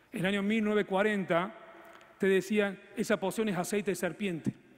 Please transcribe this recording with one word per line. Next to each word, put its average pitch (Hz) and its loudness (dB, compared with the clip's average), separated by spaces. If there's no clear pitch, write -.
En - -6
el 165 0
año 202 0
mil 214 2
novecientos 208 2
cuarenta 190 0
te 190 2
decían, 196 2
"Esa 214 0
poción 214 -2
es 196 -2
aceite 202 -2
de 180 -2
serpiente". 175 -4